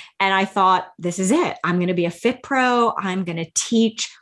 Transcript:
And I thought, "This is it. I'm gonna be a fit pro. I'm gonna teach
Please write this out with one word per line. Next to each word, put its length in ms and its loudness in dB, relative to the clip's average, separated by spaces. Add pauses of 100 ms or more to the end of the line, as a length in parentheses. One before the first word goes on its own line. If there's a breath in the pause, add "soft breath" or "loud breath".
(200 loud breath)
And 120 2
I 140 2
thought, 440 2 (100)
"This 180 -4
is 140 0
it. 320 0
I'm 160 0
gonna 160 0
be 100 0
a 60 -2
fit 320 -4
pro. 560 0
I'm 240 -4
gonna 320 -6
teach 680 0